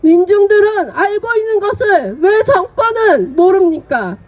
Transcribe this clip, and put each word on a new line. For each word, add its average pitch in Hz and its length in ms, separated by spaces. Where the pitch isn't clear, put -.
민중들은 403 880
알고 403 360
있는 440 220
것을 392 600
왜 415 240
정권은 403 920
모릅니까? 320 840